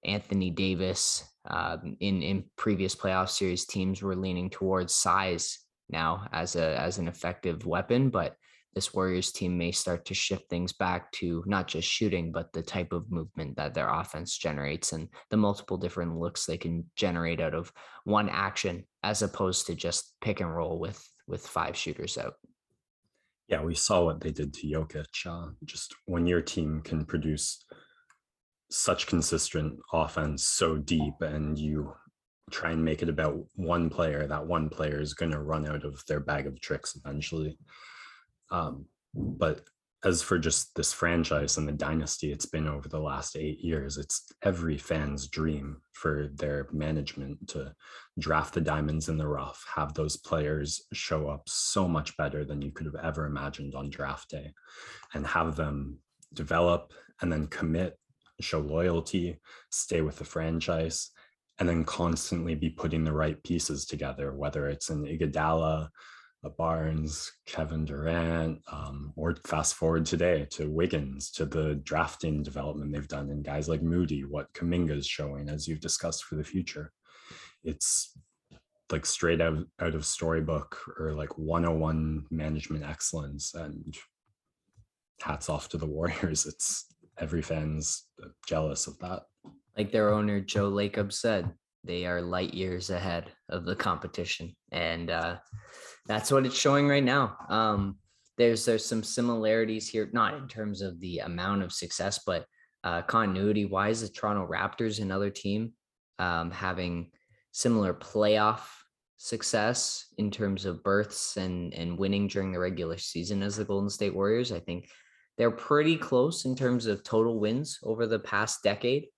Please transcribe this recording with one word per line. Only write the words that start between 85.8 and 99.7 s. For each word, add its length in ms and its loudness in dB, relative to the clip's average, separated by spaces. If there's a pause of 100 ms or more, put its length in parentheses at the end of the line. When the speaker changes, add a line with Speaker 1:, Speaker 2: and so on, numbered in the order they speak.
Speaker 2:
Warriors. 580 0
It's, 480 -6 (260)
every 240 -2
fan's 640 -2 (400)
jealous 400 0
of 100 -14
that. 240 -6 (540)
Speaker 1:
Like 160 0
their 180 6
owner, 300 4
Joe 320 2
Lacob, 400 0
said, 400 2 (320)
"They 220 -4
are 140 0
light 340 -2
years 360 -2
ahead 420 -2 (160)
of 160 -4
the 100 0
competition." 800 -2 (160)
And, 400 -2
uh, 260 0 (680)
that's 260 0
what 140 6
it's 100 0
showing 320 6
right 140 6
now. 340 4 (120)
Um, 500 2 (380)
there's, 280 6
there's 200 4
some 180 0
similarities 840 2